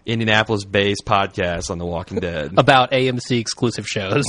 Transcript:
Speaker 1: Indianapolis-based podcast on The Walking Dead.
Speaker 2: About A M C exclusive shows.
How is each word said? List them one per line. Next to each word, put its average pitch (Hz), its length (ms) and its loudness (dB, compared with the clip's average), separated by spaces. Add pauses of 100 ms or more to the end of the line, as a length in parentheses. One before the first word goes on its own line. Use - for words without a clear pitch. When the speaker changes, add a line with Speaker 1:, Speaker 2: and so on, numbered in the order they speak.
Speaker 1:
Indianapolis-based 107 1000 0
podcast 95 640 -2
on 87 80 -6
The 87 80 -6
Walking 87 340 -6
Dead. 82 380 -6
Speaker 2:
About 127 340 4
A 131 160 2
M 123 100 -2
C 120 200 -2
exclusive 113 480 -4
shows. 104 420 -2